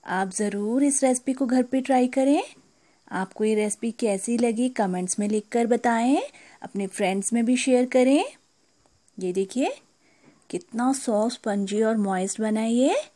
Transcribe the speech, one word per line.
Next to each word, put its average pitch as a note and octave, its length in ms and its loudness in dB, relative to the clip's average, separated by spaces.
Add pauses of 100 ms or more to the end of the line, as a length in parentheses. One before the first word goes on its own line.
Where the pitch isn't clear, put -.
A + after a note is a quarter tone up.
आप F#3+ 280 -2
ज़रूर G#3 520 -2
इस C#4 200 2
रेसिपी B3+ 300 0
को C4+ 120 -2
घर B3 180 2
पे B3+ 180 -2
ट्राई B3+ 280 2
करें। C#4 320 2 (720)
आपको F#3+ 320 -6
ये G#3+ 120 2
रेसिपी G#3+ 380 -2
कैसी A3+ 440 -2
लगी A#3+ 340 0
कमेंट्स F#3 480 -2
में G#3 100 -2
लिखकर A3 380 -2
बताएं, A#3 540 2 (400)
अपने G3 260 -6
फ्रेंड्स G3 460 -2
में A#3 120 2
भी B3+ 120 2
शेयर B3+ 300 2
करें। C4 360 4 (920)
ये F#3 160 -4
देखिए B3 380 -2 (760)
कितना A#3 440 -4
सॉफ्ट, A#3 400 0
स्पंजी G3+ 480 -2
और A3 180 2
मॉइस्ट G3 420 -2
बना A3 180 0
है A3+ 120 -2
ये। C4+ 240 4 (200)